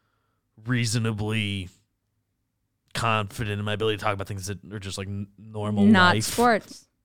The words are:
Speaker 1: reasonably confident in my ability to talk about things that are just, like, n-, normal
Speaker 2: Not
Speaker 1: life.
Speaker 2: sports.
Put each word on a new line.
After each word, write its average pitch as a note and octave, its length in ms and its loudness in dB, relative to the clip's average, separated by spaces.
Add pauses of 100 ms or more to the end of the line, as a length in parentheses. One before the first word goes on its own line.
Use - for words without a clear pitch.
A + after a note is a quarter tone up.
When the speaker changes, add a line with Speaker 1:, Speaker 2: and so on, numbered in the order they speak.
(640)
Speaker 1:
reasonably A2 1040 -2 (1300)
confident G#2+ 640 -2
in G#2 60 -4
my G#2 100 -4
ability A2 240 -2
to F2 60 -12
talk G#2+ 100 0
about G2 140 -8
things F#2+ 180 -8
that G2 120 -8 (140)
are G#2+ 60 -10
just, G2 200 -10
like, G2 100 -8
n-, G2+ 200 -8 (100)
normal G#2+ 460 -2
Speaker 2:
Not F#3 320 8
Speaker 1:
life. - 80 0
Speaker 2:
sports. - 600 0 (180)